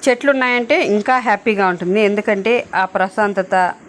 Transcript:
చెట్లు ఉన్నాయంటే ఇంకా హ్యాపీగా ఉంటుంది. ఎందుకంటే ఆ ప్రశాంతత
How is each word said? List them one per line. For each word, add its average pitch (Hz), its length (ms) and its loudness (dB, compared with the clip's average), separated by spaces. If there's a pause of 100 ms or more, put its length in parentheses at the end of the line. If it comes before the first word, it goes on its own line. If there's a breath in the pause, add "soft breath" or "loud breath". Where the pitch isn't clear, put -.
చెట్లు 254 300 2
ఉన్నాయంటే 247 420 0 (200)
ఇంకా 214 180 0 (140)
హ్యాపీగా 202 440 0
ఉంటుంది. 180 360 0
ఎందుకంటే 208 440 0 (300)
ఆ - 20 2 (120)
ప్రశాంతత 190 580 -2 (340)